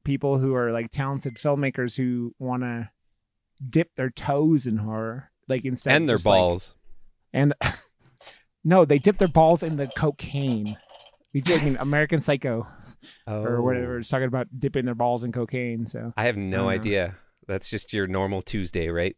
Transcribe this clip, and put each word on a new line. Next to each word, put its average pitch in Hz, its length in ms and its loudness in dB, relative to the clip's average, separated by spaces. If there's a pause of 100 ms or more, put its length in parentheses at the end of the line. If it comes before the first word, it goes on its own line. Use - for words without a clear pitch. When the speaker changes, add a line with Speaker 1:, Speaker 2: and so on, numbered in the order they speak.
Speaker 1:
people 139 340 0
who 131 160 0
are, 120 160 0
like, 117 220 -4
talented 139 420 -4
filmmakers 139 600 -2
who 123 420 -2
wanna 123 540 -6 (760)
dip 160 280 0
their 131 140 -2
toes 147 560 2
in 110 120 0
horror, 110 520 -6 (180)
like, 131 160 -2
instead 131 320 0
Speaker 2:
And 165 80 2
Speaker 1:
of - 40 0
Speaker 2:
their 113 80 4
Speaker 1:
just, 92 100 -2
like, 98 120 8
Speaker 2:
balls. 87 360 2 (580)
Speaker 1:
and 143 280 4
<laughs> - 1040 -10
no, 170 200 8
they 143 140 6
dip 202 200 4
their 185 100 4
balls 160 340 6
in 160 140 -4
the 139 100 -2
cocaine. 131 880 -2 (580)
We 139 60 0
did, 160 200 2
I 147 40 0
mean, 143 100 2
Speaker 2:
What? 127 80 -4
Speaker 1:
American 147 380 0
Psycho 127 460 -2 (600)
or 110 320 -2
Speaker 2:
Oh. 120 40 2
Speaker 1:
whatever. 123 360 -2
It's 117 100 -8
talking 131 200 0
about 123 200 -4 (100)
dipping 131 280 -2
their 123 80 -2
balls 120 300 0
in 117 80 -4
cocaine. 120 540 -4
So 113 300 -10
Speaker 2:
I 110 80 0
have 117 120 0
no 98 60 -4
Speaker 1:
I 95 140 -4
don't 95 80 2
know. 95 60 2
Speaker 2:
idea. 95 460 -2 (300)
That's 98 220 -6
just - 240 -6
your 98 140 0
normal 95 340 -2
Tuesday, 87 480 -4
right? 85 300 -2